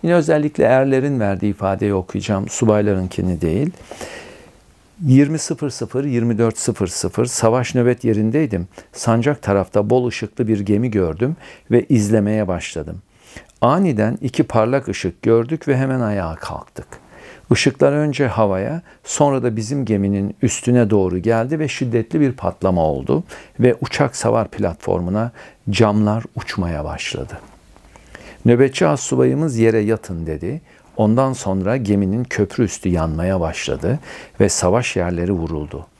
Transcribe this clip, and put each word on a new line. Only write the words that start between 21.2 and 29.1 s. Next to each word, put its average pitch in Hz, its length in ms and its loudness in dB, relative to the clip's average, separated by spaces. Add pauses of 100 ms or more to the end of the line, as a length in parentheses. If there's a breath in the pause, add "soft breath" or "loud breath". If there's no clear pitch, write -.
ve 151 80 -2
şiddetli 120 520 -2
bir 139 120 2
patlama 92 500 -2
oldu 78 420 0 (360 loud breath)
ve 120 220 4
uçak - 340 -2
savar 113 320 0
platformuna 92 840 -4 (380 loud breath)
camlar 107 540 2 (120)
uçmaya 85 500 -4
başladı. - 540 -10 (1080 loud breath)
Nöbetçi 131 420 4
astsubayımız 131 720 0